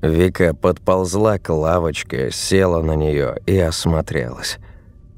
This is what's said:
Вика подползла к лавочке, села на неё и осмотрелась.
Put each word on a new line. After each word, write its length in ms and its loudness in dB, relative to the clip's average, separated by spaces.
Вика 520 2
подползла 840 0
к 140 -6
лавочке, 800 -2
села 520 2
на 120 0
неё 400 0
и 120 2
осмотрелась. 1000 -2